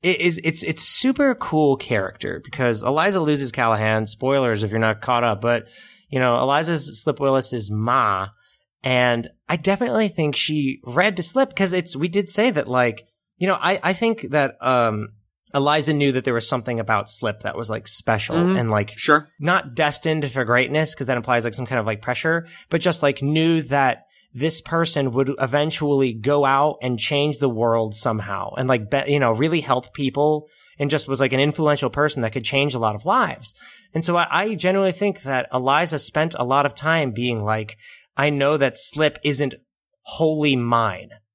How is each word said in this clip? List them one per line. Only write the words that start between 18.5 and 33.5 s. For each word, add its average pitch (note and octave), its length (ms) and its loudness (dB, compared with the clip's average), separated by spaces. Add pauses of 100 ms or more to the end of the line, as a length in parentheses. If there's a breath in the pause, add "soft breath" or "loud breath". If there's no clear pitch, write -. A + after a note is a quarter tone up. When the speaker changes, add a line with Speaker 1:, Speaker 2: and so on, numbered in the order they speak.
Speaker 1:
and, A#2+ 140 0
like, G#2 280 0
Speaker 2:
Sure. D3+ 300 2 (120)
Speaker 1:
not D#3 360 -2
destined D3+ 560 0
for B2+ 140 -2
greatness B2+ 480 2
'cause B2+ 140 -6
that B2+ 100 0
implies, A#2+ 260 0
like, A2+ 120 -4
some B2+ 100 -6
kind B2+ 140 -2
of, G#2+ 80 -2
like, G#2+ 160 -4
pressure, E3 420 -2 (240 loud breath)
but E3 120 0
just, E3+ 200 0
like, C#3+ 220 0
knew D#3+ 400 2
that C3+ 400 0 (280)
this D3 300 -2
person D#3+ 500 0
would C3 300 0
eventually C#3+ 720 0
go C#3 320 2
out C#3 380 2
and B2 160 -2
change D3 400 0
the C#3 100 2
world A2+ 460 0
somehow G#2 640 -4
and, C3 100 -2
like, A2+ 220 0
be, C#3 160 0
you C#3+ 120 2
know, B2 120 4
really D#3 300 0
help B2+ 340 -2
people D3 520 0 (300 soft breath)
and C#3+ 140 -2
just D3+ 160 -2
was, C3+ 120 -2
like, C3 140 2
an C3 60 2
influential D3 500 2
person C#3+ 320 -2
that A2 100 -2
could A#2 140 -6
change C#3 300 0
a A#2+ 40 -2
lot A2 140 0
of G#2+ 120 -10
lives. F3+ 500 -2 (400 soft breath)